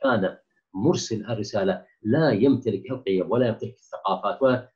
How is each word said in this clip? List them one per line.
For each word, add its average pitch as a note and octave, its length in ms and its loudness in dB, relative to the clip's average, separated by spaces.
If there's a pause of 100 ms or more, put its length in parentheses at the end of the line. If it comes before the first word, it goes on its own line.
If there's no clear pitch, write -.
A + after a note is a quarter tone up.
كان G#2 340 0 (380)
مرسل A2+ 500 -2
الرسالة G2+ 600 -4 (160)
لا C3+ 300 2
يمتلك A2 600 2
القيم F#2+ 400 -2
ولا B2 160 2
يمتلك A2 260 -6
الثقافات، B2 1040 -2